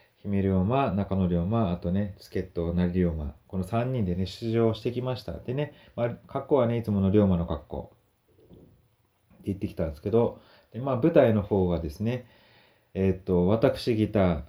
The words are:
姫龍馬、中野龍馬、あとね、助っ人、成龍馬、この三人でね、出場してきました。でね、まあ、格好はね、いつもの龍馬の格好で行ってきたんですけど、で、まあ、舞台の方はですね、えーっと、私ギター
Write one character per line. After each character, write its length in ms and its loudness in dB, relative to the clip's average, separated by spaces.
姫 180 -2
龍 100 2
馬、 400 2
中 240 -2
野 120 2
龍 100 0
馬、 340 0
あ 60 -4
と 140 -4
ね、 260 -4
助 220 -8
っ 120 -6
人、 220 -4
成 180 2
龍 160 2
馬、 280 -4
こ 120 -8
の 40 -2
三 300 -4
人 100 -2
で 120 -2
ね、 100 -2
出 240 -8
場 240 2
し 80 -10
て 100 -4
き 120 -6
ま 120 -4
し 80 -14
た。 100 -10
で 200 -10
ね、 200 -6
ま 100 -2
あ、 40 0
格 200 -8
好 80 2
は 120 4
ね、 100 0
い 60 -4
つ 60 -6
も 120 2
の 100 4
龍 100 6
馬 160 4
の 80 -2
格 220 -8
好 260 -12
で 80 -4
行 60 -4
っ 20 -14
て 80 -6
き 80 -8
た 100 -4
ん 40 -4
で 60 -12
す 60 -20
け 80 -6
ど、 320 0
で、 60 -10
ま 140 -4
あ、 40 -2
舞 160 2
台 200 6
の 100 2
方 240 2
は 120 0
で 120 -6
す 100 -10
ね、 260 -4
え 180 2
ー 80 -2
っ 40 -20
と、 240 2
私 480 2
ギ 140 2
タ 100 0
ー 300 2